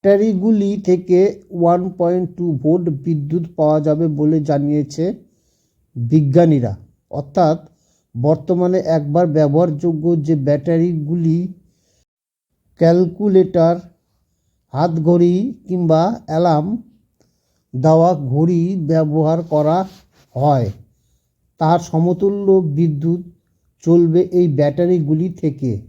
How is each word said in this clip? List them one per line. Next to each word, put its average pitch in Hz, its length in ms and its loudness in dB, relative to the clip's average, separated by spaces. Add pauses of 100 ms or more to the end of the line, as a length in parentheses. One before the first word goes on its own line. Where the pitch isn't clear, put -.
ব্যাটারিগুলি 202 680 2 (120)
থেকে 180 360 2 (320)
ওয়ান 175 300 2 (100)
পয়েন্ট 180 420 -2
টু 175 200 -6
ভোল্ট 156 320 0 (140)
বিদ্যুৎ 160 460 -4 (100)
পাওয়া 151 240 2
যাবে 151 280 0
বলে 151 340 0
জানিয়েছে 147 640 -2 (880)
বিজ্ঞানীরা। 135 800 2 (380)
অর্থাৎ 156 460 -2 (580)
বর্তমানে 175 720 0
একবার 160 400 0
ব্যবহারযোগ্য 156 760 0 (160)
যে 156 140 0
ব্যাটারিগুলি, 165 1040 -2 (1400)
ক্যালকুলেটর, 180 960 2 (1000)
হাতঘড়ি 170 640 2 (280)
কিংবা 170 380 0 (240)
অ্যালার্ম 160 420 0 (1080)
দেওয়া 160 380 4 (140)
ঘড়ি 165 360 0 (260)
ব্যবহার 160 560 0
করা 156 340 0 (580)
হয়, 131 320 0 (920)
তার 170 200 2
সমতুল্য 180 680 -2 (240)
বিদ্যুৎ 160 500 -2 (640)
চলবে 170 380 4 (100)
এই 180 160 2
ব্যাটারিগুলি 156 840 0
থেকে। 139 380 -6 (180)